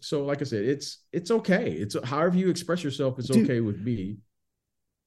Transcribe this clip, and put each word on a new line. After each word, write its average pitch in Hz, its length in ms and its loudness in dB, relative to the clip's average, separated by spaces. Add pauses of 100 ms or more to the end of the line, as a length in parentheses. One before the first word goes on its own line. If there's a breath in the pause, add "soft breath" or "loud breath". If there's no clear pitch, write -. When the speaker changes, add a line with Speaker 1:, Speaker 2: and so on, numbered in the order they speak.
Speaker 1:
so, 143 240 -4
like 143 180 -2
I - 20 -2
said, 113 200 -2
it's, 147 380 -2 (100)
it's 180 180 -2
okay. 220 420 2
It's, 107 320 -4
however 156 320 2
you 185 140 4
express 175 340 -2
yourself, 131 340 -2
it's 123 100 -4
Speaker 2:
Do 220 140 6
Speaker 1:
okay 131 180 2
with 101 200 -2
me. 107 380 -4 (880)